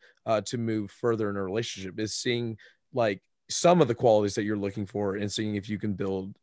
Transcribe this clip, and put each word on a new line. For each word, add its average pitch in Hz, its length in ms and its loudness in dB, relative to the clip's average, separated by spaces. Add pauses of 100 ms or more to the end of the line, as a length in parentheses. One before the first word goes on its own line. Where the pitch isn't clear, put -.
(260)
uh, 110 160 2
to 113 160 -6
move 110 320 -2
further 110 400 0
in 101 80 -4
a 98 60 -4
relationship, 95 560 -6
is 107 160 -4
seeing, 120 420 -2 (340)
like, 110 300 0 (300)
some 175 300 6
of 139 60 6
the 113 80 0
qualities 107 400 4
that 113 80 0
you're 104 140 -2
looking 101 300 -4
for 101 280 -2
and 104 160 -4
seeing 107 240 -2
if 101 140 -6
you 107 80 -2
can 104 160 -4
build, 95 500 -4